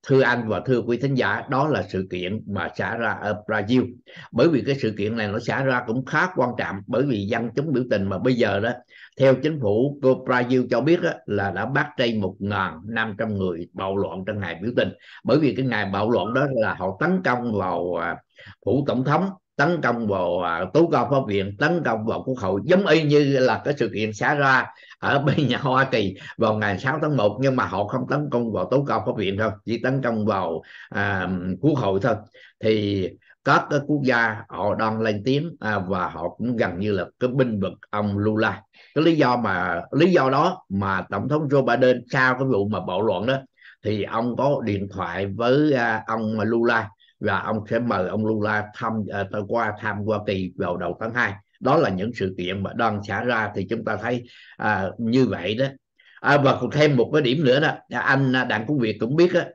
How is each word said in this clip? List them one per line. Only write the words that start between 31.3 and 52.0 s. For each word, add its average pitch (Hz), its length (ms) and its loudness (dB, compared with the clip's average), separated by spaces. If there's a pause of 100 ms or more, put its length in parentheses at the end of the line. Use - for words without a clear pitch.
quốc 143 180 2
hội 98 240 0
thôi. 120 120 2 (500)
Thì 101 440 2 (360)
các 147 260 4
cái 147 160 2
quốc 147 180 0
gia 113 440 2
họ 92 260 -2
đang 110 260 0
lên 107 240 0
tiếng, 143 360 0
à, 107 180 -2
và 90 300 -2
họ 80 200 -6
cũng 117 280 -4
gần 95 220 -2
như 104 140 -2
là 90 120 -2 (160)
cái 123 140 0
binh 120 260 0
vực 92 120 -4 (180)
ông 104 280 -2
Lula. 107 440 0 (320)
Cái 151 100 2
lý 165 120 4
do 123 200 4
mà, 90 460 -2 (100)
lý 170 200 6
do 131 180 4
đó 160 380 0
mà 98 420 0
tổng 101 180 -4
thống 151 200 0
Joe 139 160 4
Biden 123 460 4
sau 127 240 2
cái 131 100 -2
vụ 104 240 2
mà 104 120 -2
bạo 92 220 -2
loạn 101 240 0
đó, 135 100 2 (480)
thì 104 180 -2
ông 113 340 -2
có 139 280 2
điện 101 280 -2
thoại 92 340 -4
với, 127 460 2
à, 117 340 0
ông 113 340 -2
Lula, 113 500 2 (300)
và 98 200 0
ông 110 160 -4 (140)
sẽ 113 80 2
mời 104 300 0
ông 107 180 -2
Lula 107 380 0 (100)
thăm, 113 180 -6 (200)
à, 98 120 -2 (240)
qua 113 320 -2
thăm 107 240 -4
Hoa 107 220 0
Kỳ 95 300 -2
vào 90 200 -2
đầu 87 240 -4
tháng 113 140 -6
hai. 117 180 0 (280)
Đó 139 160 2
là 143 120 4
những 95 260 -2